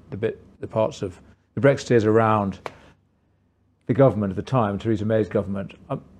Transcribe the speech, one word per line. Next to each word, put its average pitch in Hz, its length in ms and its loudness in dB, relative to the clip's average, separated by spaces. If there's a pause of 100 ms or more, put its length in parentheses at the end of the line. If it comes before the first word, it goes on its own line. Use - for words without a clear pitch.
(100)
the - 60 -10
bit, 107 240 -6 (200)
the 107 80 -12
parts - 340 -4
of 95 180 -10 (340)
the 110 60 -6
Brexiteers 123 440 4
around 107 540 2 (1300)
the 123 80 -2
government 104 360 4
at 90 60 -8
the 98 60 -6
time, 104 360 -2
Theresa 104 260 -2
May's 110 240 0
government, 98 460 -6 (160)
um, 139 120 -8 (180)